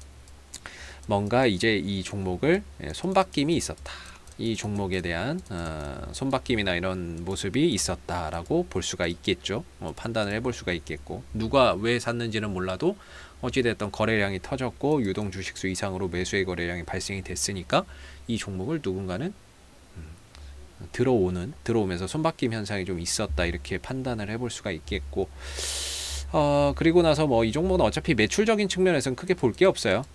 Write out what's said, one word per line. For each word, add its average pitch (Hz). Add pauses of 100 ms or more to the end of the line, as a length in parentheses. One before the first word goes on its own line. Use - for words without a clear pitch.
(1080)
뭔가 107
이제 107
이 95
종목을, 98 (220)
예, 151
손바뀜이 185
있었다. - (460)
이 110
종목에 98
대한, 92
어, 76
손바뀜이나 123
이런 87
모습이 101
있었다라고 160
볼 90
수가 90
있겠죠. 92 (140)
뭐 -
판단을 110
해볼 120
수가 -
있겠고 82 (100)
누가 117
왜 113
샀는지는 113
몰라도 92 (460)
어찌됐든 117
거래량이 104
터졌고 135
유동 101
주식수 95
이상으로 92
매수의 92
거래량이 87
발생이 98
됐으니까 98 (420)
이 113
종목을 101
누군가는, 95 (640)
음, 82 (880)
들어오는, 104 (100)
들어오면서 95
손바뀜 151
현상이 101
좀 90
있었다 87
이렇게 87
판단을 123
해볼 117
수가 -
있겠고 92 (1000)
어, 143
그리고 165
나서 156
뭐 117
이 113
종목은 165
어차피 147
매출적인 208
측면에서는 160
크게 180
볼 131
게 -
없어요. 110 (100)